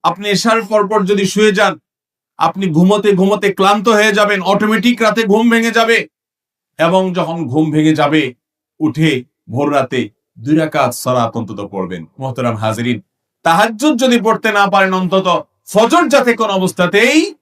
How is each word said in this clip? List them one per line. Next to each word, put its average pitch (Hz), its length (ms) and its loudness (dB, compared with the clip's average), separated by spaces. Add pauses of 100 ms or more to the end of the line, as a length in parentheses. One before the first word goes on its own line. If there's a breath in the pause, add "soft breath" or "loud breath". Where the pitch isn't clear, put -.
আপনি 175 260 -4
এশার 226 340 0
পর 214 260 0
পর 214 180 0
যদি 202 200 0
শুয়ে 214 260 2
যান, 196 220 0 (640)
আপনি 175 280 -2
ঘুমোতে 190 460 2
ঘুমোতে 202 400 0
ক্লান্ত 196 360 0
হয়ে 214 240 4
যাবেন, 202 300 0
অটোমেটিক 214 600 0
রাতে 220 200 0
ঘুম 226 280 2
ভেঙে 226 200 0
যাবে, 226 280 0 (800)
এবং 175 240 2 (100)
যখন 170 340 -4
ঘুম 156 240 0
ভেঙে 156 240 2
যাবে, 147 280 2 (580)
উঠে 156 300 0 (400)
ভোর 139 240 -2
রাতে 131 260 -2 (380)
দুই 135 180 -2
রাকাত 151 380 -2
সালাত 123 420 -2
অন্তত 101 300 -10
পড়বেন। 92 360 -8 (160)
মোহতারাম 123 380 -6
হাজিরিন, 110 420 -4 (460)
তাহাজ্জুদ 220 540 0
যদি 240 220 2
পড়তে 220 320 -2
না 202 140 2
পারেন, 190 280 2
অন্তত 185 340 0 (440)
ফজর 262 360 2
যাতে 254 260 2
কোন 220 160 -2
অবস্থাতেই 202 920 0